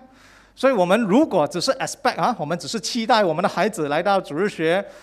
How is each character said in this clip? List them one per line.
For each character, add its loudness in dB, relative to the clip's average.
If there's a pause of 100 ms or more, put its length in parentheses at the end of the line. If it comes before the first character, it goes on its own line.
(540)
所 2
以 4
我 2
们 4
如 4
果 2
只 -8
是 0
expect -2
啊， 2
我 -6
们 -4
只 -10
是 -6
期 -4
待 4
我 2
们 -2
的 2
孩 0
子 -4
来 -2
到 0
主 -8
日 -2
学 -2 (180)